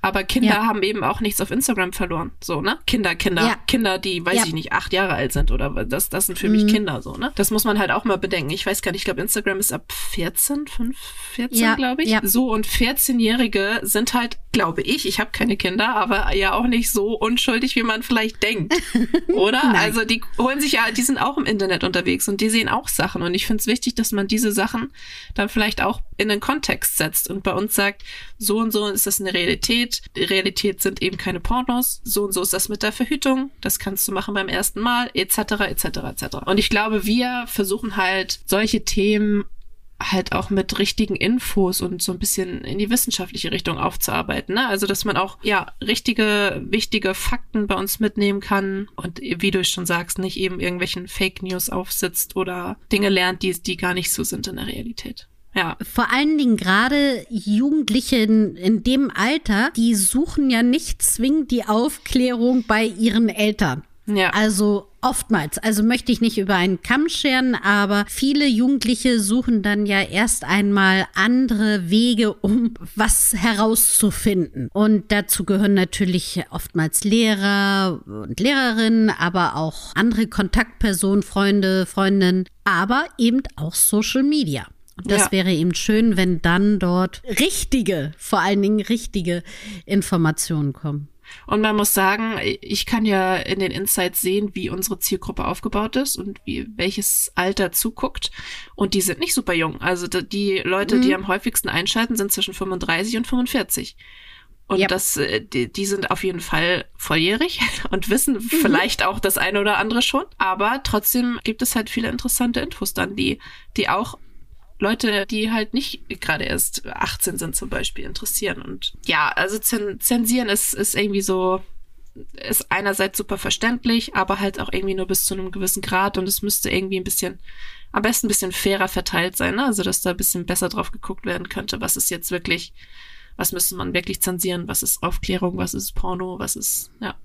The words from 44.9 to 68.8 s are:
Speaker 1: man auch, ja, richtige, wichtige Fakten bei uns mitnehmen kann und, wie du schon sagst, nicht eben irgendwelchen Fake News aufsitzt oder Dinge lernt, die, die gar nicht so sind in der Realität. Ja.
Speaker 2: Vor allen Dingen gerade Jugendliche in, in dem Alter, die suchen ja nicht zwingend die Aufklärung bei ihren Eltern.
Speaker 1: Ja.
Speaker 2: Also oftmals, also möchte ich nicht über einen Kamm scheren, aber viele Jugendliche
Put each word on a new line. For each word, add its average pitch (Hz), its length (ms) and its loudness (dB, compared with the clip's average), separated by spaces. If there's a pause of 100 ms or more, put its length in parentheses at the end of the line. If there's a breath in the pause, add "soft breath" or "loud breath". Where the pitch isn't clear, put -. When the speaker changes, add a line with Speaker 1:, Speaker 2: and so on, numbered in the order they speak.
Speaker 1:
man 202 100 0
auch, 190 280 -2
ja, 196 240 0 (140)
richtige, 208 840 0
wichtige 202 480 0
Fakten - 540 -2
bei 196 80 0
uns 196 260 -4
mitnehmen 202 400 0
kann 196 560 -2
und, 175 240 -10
wie 190 300 -2
du 185 120 0
schon 175 220 -2
sagst, 175 340 -2
nicht 185 180 -4
eben 185 220 -4
irgendwelchen 180 480 -4
Fake 190 360 -4
News 185 260 -4
aufsitzt - 680 -4
oder 185 420 -4 (140)
Dinge 202 180 4
lernt, 185 340 2
die, 185 100 0
die 180 240 -6
gar 180 160 -2
nicht 180 180 -2
so - 120 -2
sind - 240 -4
in 190 100 -8
der - 100 -8
Realität. - 600 -10 (260)
Ja. 170 280 -2
Speaker 2:
Vor - 280 0
allen 294 260 2
Dingen 247 200 4
gerade 247 720 2
Jugendliche 247 880 2
in, 220 400 4
in 185 260 2
dem 262 320 2
Alter, 226 640 2
die 233 180 4
suchen 269 540 2
ja 233 140 4
nicht 254 400 2
zwingend 269 480 2
die 240 140 2
Aufklärung 247 1040 2
bei 220 160 4
ihren 220 460 2
Eltern. 202 540 0 (220)
Speaker 1:
Ja. 196 260 2
Speaker 2:
Also 208 580 2 (120)
oftmals, 214 580 0
also 214 240 0
möchte 240 280 2
ich 220 80 2
nicht 226 180 2
über 196 180 2
einen 180 260 2
Kamm 285 260 2
scheren, 262 480 2
aber 202 540 2
viele 285 380 2
Jugendliche 247 720 4